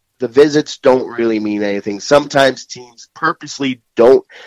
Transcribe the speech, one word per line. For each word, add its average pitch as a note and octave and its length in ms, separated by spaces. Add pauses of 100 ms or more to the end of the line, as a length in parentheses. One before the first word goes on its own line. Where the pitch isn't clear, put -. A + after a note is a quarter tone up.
(180)
the B2 100
visits D3 480
don't B2+ 320
really A#2 320
mean G#2 220
anything. G2+ 380
Sometimes C#3+ 640
teams B2 480
purposely C#3 680 (160)
don't B2+ 300 (200)